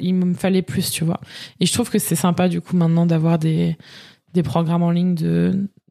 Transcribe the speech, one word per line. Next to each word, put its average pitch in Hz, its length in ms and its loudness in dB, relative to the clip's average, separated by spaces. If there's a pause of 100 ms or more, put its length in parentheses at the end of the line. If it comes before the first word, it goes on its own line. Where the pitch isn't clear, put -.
il 180 140 0
me 180 200 2
fallait 185 280 0
plus, - 280 -4
tu - 140 -4
vois. 165 160 -2 (400)
Et 180 60 2
je - 60 0
trouve - 180 -2
que 214 100 0
c'est - 160 -2
sympa, 185 320 2
du 170 120 -2
coup, - 160 -4
maintenant, 170 300 2
d'avoir 165 320 2
des, 160 380 0 (560)
des 175 100 2
programmes 170 400 0
en 170 80 2
ligne 175 240 2
de, 170 540 0 (220)